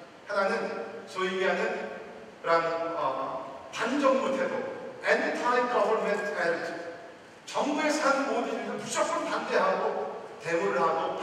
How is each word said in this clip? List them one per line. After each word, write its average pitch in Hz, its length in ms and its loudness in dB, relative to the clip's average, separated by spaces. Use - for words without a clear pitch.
하나는 202 580 0
소위 185 260 -2
얘기하는 - 560 0
그런, 165 180 4
어, - 800 -4
반정부 - 640 2
태도, - 160 0
anti-government 226 1160 2
attitude, - 460 -2
정부에 302 420 0
사는 269 440 4
모든 240 200 0
일을 214 220 -4
무조건 311 500 0
반대하고 - 1160 0
데모를 175 360 0
하고 170 440 2